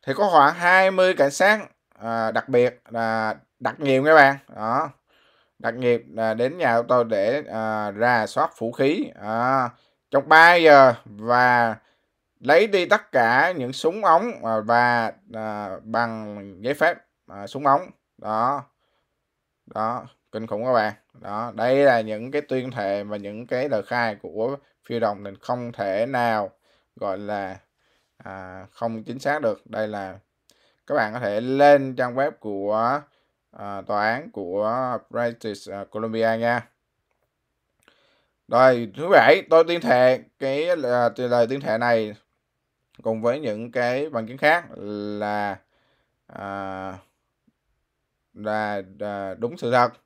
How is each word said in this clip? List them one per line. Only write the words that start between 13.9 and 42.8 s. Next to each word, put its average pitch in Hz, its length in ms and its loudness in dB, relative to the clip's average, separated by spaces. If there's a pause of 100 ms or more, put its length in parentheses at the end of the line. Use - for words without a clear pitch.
ống, 185 420 2
à, 110 140 0
và, 117 520 2 (220)
à, 107 360 -8 (120)
bằng 110 560 -6 (220)
giấy 127 140 -4
phép, 151 240 -2 (280)
à, 101 200 -16
súng 147 200 -8
ống. 143 140 4 (380)
Đó. 120 460 -4 (1000)
Đó, 113 400 -6 (260)
kinh 110 140 -10
khủng 110 180 -8
các 127 80 0
bạn. 110 200 2 (280)
Đó, 110 340 -10
đây 123 220 0
là 135 240 4
những 110 300 -8
cái 147 120 -4
tuyên 131 280 -6
thệ 101 340 -4
và 104 120 -10
những 104 300 -12
cái 127 220 -4
lời 110 140 -4
khai 117 400 -4
của 107 340 -6 (300)
Phiêu 120 140 -6
Đồng 104 220 -2
nên 98 160 -16
không 123 340 -8
thể 101 340 -4
nào 117 440 -2 (460)
gọi 98 220 -6
là, 101 400 -8 (580)
à, 95 560 -18
không 113 320 -8
chính 120 140 -12
xác 147 240 -4
được. 110 240 -4
Đây 107 220 -6
là 98 300 -12 (680)
các 143 80 -6
bạn 110 180 -2
có 120 60 -8
thể 107 220 -2
lên 135 560 4
trang 123 180 -4
web 135 160 -2
của, 107 720 -4 (580)
à, 101 280 -14
tòa 104 260 -2
án 131 180 -8
của 107 680 -6 (120)
British, 117 600 -8
à, 98 200 -12
Columbia 113 480 -2
nha. 117 300 -2 (1800)
Rồi, 120 480 4
thứ 156 140 -6
bảy 151 400 6
tôi 165 140 6
tuyên 170 160 -2
thệ 127 400 4 (180)
cái, 139 300 -4
à, 180 60 2 (420)
lời 120 300 0
tuyên 139 140 -6
thệ 113 180 -4
này 113 360 0 (880)